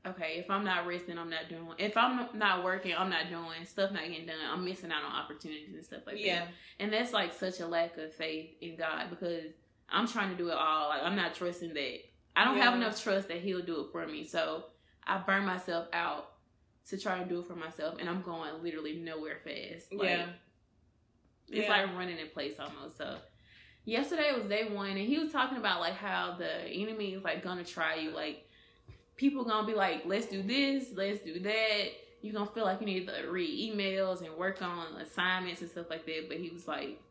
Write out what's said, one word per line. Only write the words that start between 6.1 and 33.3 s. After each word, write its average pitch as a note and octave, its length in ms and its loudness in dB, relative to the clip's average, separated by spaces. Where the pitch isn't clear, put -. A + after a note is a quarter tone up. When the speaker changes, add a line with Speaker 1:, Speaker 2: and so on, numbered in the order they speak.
Speaker 2:
Yeah. F3 280 0
Speaker 1:
that. - 20 -10
And G#3 120 0
that's, A#3+ 200 2
like, F#3+ 200 2
such F#3 280 -2
a E3+ 80 -2
lack E3+ 300 2
of D#3 160 -6
faith D#3+ 360 -4
in E3+ 140 -10
God D#3+ 360 -2
because E3+ 420 -4
I'm A3+ 200 4
trying G#3 220 2
to F3+ 60 -2
do F3 120 0
it E3 80 2
all. D#3 320 4
Like, D3 160 2
I'm F#3 100 4
not F3 220 2
trusting E3+ 380 -4
that. C#3 260 -2
I G3+ 100 10
don't B3+ 120 8
have B3 180 8
Speaker 2:
Yeah. A#3+ 120 4
Speaker 1:
enough G#3+ 140 0
trust G3 280 4
that E3+ 100 -2
he'll F3+ 240 0
do E3 200 -2
it - 100 -8
for E3 140 -4
me. D#3 180 -8
So D#3+ 400 0
I F#3+ 100 2
burn G3 280 4
myself F3+ 460 0
out E3+ 400 0
to F#3+ 100 -4
try F#3+ 200 0
and F3+ 100 -4
do F3 120 0
it F3 60 -8
for F3 80 -12
myself, D#3+ 460 -4
and F3 100 -2
I'm F#3 120 0
going D#3+ 380 -6
literally D#3+ 360 -4
nowhere D#3+ 480 -6
fast. - 480 -8
Like, F#3+ 160 2
Speaker 2:
Yeah. F3 180 2
Speaker 1:
It's G#3+ 180 2
Speaker 2:
Yeah. G#3 40 2
Speaker 1:
like F3+ 100 -4
running F3+ 220 -4
in D#3 100 -8
place D3 300 -6
almost. C#3+ 400 -10
So C#3 200 -6
yesterday C#4+ 500 2
was A3+ 140 0
day G#3+ 200 2
one, G3 220 -2
and G3 160 -2
he C#4+ 120 4
was D#4 140 0
talking C4 260 2
about, F#3+ 220 2
like, E3+ 140 0
how F#3 440 -2
the E3+ 280 -2
enemy G#3 480 -2
is, F#3+ 80 -6
like, F3 200 0
gonna F3+ 220 -4
try D#3+ 320 -2
you. D#3 140 -2
Like, D#3 340 -6
people C#4 280 4
gonna G#3+ 220 4
be A3 80 2
like, F#3 320 4
"Let's G3+ 200 2
do G3 160 -4
this, C4+ 520 2
let's G3+ 260 0
do E3 200 -6
that." G#3 520 2
You G#3+ 100 -6
gonna G#3 180 0
feel A3+ 140 0
like F#3+ 160 2
you A3+ 60 -2
need F#3 200 0
to - 240 -4